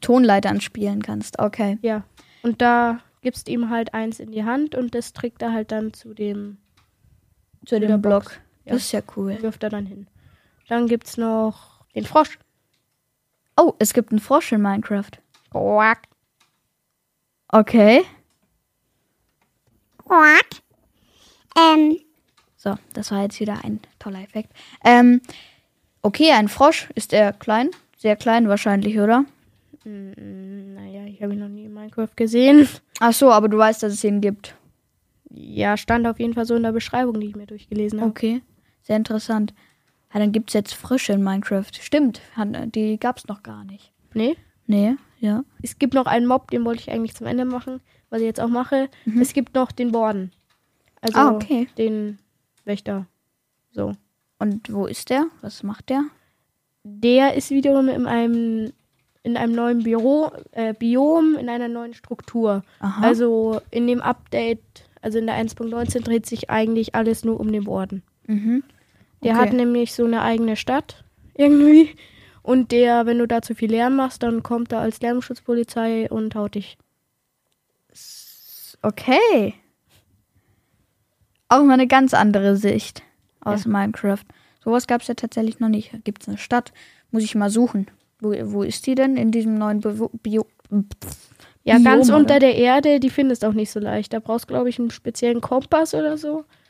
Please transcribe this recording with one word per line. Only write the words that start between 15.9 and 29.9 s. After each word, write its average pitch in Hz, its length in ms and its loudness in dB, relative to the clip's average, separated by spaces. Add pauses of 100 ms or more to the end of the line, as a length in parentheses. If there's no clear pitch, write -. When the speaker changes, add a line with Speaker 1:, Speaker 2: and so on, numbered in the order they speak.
Speaker 1:
Okay. 220 560 6 (2000)
Speaker 3:
Quack. 320 480 6 (1080)
Ähm. 311 420 6 (580)
Speaker 1:
So, 202 180 -6 (200)
das 208 160 -10
war 196 120 -2
jetzt 202 180 -6
wieder 208 240 -6
ein 214 160 -8 (180)
toller 190 240 -14
Effekt. 220 300 -12 (320)
Ähm, 247 360 8 (840)
okay, 302 300 4
ein 214 160 4
Frosch. - 460 2
Ist - 180 -10
er 202 200 4
klein? 233 380 -2 (260)
Sehr 214 200 0
klein 226 320 2
wahrscheinlich, 202 500 0
oder? 226 260 4 (600)
Speaker 2:
Mm, 196 880 -18